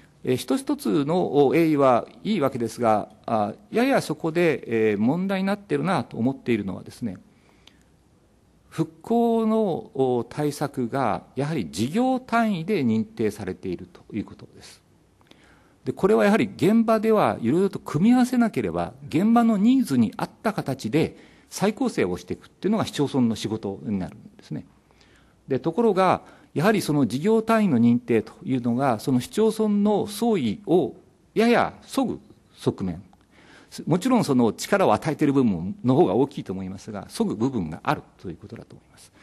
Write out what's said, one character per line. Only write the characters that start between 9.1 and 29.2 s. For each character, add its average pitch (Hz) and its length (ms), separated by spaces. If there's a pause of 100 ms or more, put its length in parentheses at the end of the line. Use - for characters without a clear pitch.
の、 214 480
お、 123 340
対 151 240
策 135 360
が 113 340 (140)
や 139 100
は 160 80
り 95 160
事 110 200
業 254 300
単 233 360
位 160 80
で 180 200
認 110 200
定 110 260
さ 101 160
れ 92 80
て - 140
い 87 80
る 90 140
と - 120 (120)
い 107 60
う 95 40
こ - 100
と - 200
で 101 80
す。 - 200 (1000)
で、 127 80
こ - 140
れ 208 80
は 220 100
や 202 60
は 214 60
り 143 200
現 220 280
場 220 160
で 220 120
は 139 280
い 113 100
ろ 156 80
い 185 40
ろ 196 60
と - 100
組 185 320
み - 40
合 254 40
わ 247 80
せ 254 120
な 233 120
け 127 120
れ 92 80
ば、 87 220 (160)
現 196 240
場 233 120
の 226 120
ニ 240 240
ー 240 40
ズ 131 140
に 110 180
合 - 80
っ - 60 (120)
た 214 100
形 - 380
で - 260 (340)
再 208 240
構 254 140
成 135 160
を 90 120
し - 80
て 92 100
い - 20
く - 100
っ - 40
て - 180
い - 20
う - 20
の 220 60
が 143 80
市 - 60
町 143 140
村 131 160
の 113 120
仕 107 140
事 104 340
に 110 160
な 87 100
る - 80
ん - 200
で - 80
す - 80
ね。 156 120 (840)
で、 131 100
と 165 140
こ 240 100
ろ 220 120
が、 175 280 (320)
や 143 100
は 214 80
り 202 100
そ - 100
の 143 140
事 117 140
業 220 220
単 220 220
位 196 40
の 127 120
認 120 180
定 117 240
と - 100 (120)
い 131 120
う 127 40
の 120 140
が、 127 260
そ - 100
の 127 100